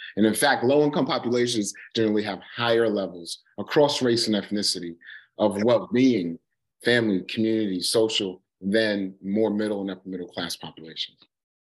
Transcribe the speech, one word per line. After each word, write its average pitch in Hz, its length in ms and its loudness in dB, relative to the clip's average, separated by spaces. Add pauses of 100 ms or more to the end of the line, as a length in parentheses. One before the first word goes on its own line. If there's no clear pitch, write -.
(160)
And 104 80 4
in 107 100 4
fact, 127 300 2
low-income 147 420 4
populations 120 680 -2 (200)
generally 107 280 2
have 98 180 -6
higher 117 480 0
levels 92 540 -6 (160)
across 143 420 2
race 117 260 2
and 107 80 2
ethnicity 95 640 -4 (420)
of 101 240 2
well-being, 110 760 2 (440)
family, 113 460 2
community, 110 520 -2
social, 104 600 0 (260)
than 101 560 0
more 104 280 0
middle 104 320 -2
and 98 80 -6
upper 95 180 -12
middle 90 200 -10
class 85 280 -8
populations. - 640 -14 (580)